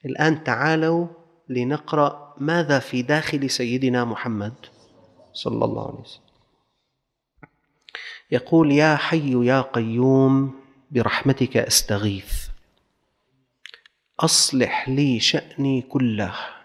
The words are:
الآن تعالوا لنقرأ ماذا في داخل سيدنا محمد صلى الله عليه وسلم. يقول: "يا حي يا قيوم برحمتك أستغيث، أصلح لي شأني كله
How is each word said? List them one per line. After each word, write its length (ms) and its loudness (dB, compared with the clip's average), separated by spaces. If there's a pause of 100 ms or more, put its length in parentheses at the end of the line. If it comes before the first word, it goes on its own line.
الآن 400 0
تعالوا 600 0 (420)
لنقرأ 880 -2
ماذا 400 0
في 240 -4
داخل 480 -2
سيدنا 540 0
محمد 500 -6 (800)
صلى 320 -4
الله 240 -4
عليه 120 -14
وسلم. 220 -20 (2000)
يقول: 420 4
"يا 240 6
حي 500 0
يا 140 4
قيوم 1000 2 (300)
برحمتك 680 0
أستغيث، 920 -2 (1700)
أصلح 680 0
لي 320 0
شأني 600 -2
كله 520 -2 (300)